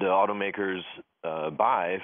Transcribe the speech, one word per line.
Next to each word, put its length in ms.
the 60
automakers, 720
uh, 240
buy 560